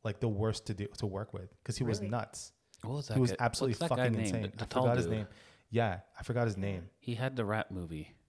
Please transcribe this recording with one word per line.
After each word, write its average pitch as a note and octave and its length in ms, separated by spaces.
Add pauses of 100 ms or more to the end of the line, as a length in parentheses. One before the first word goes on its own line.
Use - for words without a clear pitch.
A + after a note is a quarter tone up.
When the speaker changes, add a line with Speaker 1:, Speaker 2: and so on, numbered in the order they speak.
Speaker 1:
like, G#2+ 160
the A#2+ 80
worst G#2+ 380
to A2 80
do, G2+ 120 (120)
to A2 80
work G2 260
with F#2 180 (140)
'cause A#2 140
he C3 60
was A2+ 160
Speaker 2:
Really? G2+ 100
Speaker 1:
nuts. - 420 (300)
Speaker 3:
What A2+ 120
was D3 140
Speaker 1:
He A2 60
Speaker 3:
that C3 60
Speaker 1:
was B2 120
Speaker 3:
guy, - 80
Speaker 1:
absolutely A#2 320
Speaker 3:
what's - 80
that D#3+ 160
guy - 80
Speaker 1:
fucking A#2+ 80
Speaker 3:
named? A2 140 (100)
Speaker 1:
insane. G2+ 200
Speaker 3:
The - 80
Speaker 1:
I - 20
Speaker 3:
tall B2+ 180
Speaker 1:
forgot A#2+ 120
his B2 100
Speaker 3:
dude. - 80
Speaker 1:
name. G#2+ 120 (440)
Yeah, A2 300 (180)
I - 60
forgot A#2+ 220
his G#2 100
name. F#2+ 420
Speaker 3:
He A#2+ 160
had C3 220
the A#2 80
Rat G#2+ 260
movie. E2 440 (140)